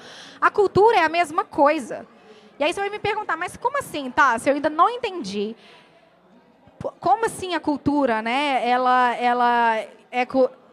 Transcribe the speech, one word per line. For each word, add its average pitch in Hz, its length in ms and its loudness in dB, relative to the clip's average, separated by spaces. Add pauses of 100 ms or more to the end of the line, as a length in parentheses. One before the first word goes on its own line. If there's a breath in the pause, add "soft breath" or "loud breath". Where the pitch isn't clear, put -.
(400 loud breath)
A - 120 2
cultura 415 460 4
é 339 60 4
a 311 60 2
mesma 339 340 -2
coisa. 285 600 -2 (540 loud breath)
E 277 40 -2
aí 320 80 0
você 370 80 -6
vai 403 120 -6
me 415 80 -10
perguntar, 415 360 -6
"Mas 349 220 -10
como 554 220 -4
assim, 277 320 -8
Tássia? 262 400 0
Eu 277 40 2
ainda 294 140 -4
não 349 220 2
entendi." 233 640 -8 (1200 soft breath)
P-, - 220 -10
como 427 260 2
assim 370 300 -4
a 311 40 0
cultura, 277 640 0
né? 247 480 0
Ela, 247 460 4
ela 240 600 2 (360)
é 247 120 -2
cu-, 254 280 2 (220)